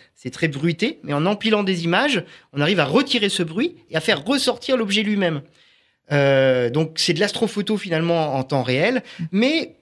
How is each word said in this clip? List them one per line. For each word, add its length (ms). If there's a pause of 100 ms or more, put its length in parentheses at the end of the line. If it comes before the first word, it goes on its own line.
(160)
c'est 160
très 180
bruité. 540
Mais 100
en 120
empilant 380
des 220
images, 380 (300)
on 80
arrive 200
à 40
retirer 440
ce 140
bruit 320 (140)
et 60
à 60
faire 240
ressortir 520
l'objet 260
lui-même. 380 (680)
Euh, 580
donc 300
c'est 140
de 80
l'astrophoto 560
finalement 580
en 80
temps 200
réel, 380 (300)
mais 500